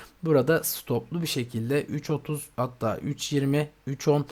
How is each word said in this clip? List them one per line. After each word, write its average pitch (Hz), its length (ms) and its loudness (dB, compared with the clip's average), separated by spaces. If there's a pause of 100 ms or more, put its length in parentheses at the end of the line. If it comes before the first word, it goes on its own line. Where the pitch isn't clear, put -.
(240)
Burada 156 400 4
stoplu 127 580 -4
bir 165 60 -2
şekilde 120 580 -2
üç 143 240 -6
otuz 147 460 -4
hatta 117 420 -2
üç - 340 -6
yirmi, 143 380 2 (180)
üç 135 200 -6
on 147 240 6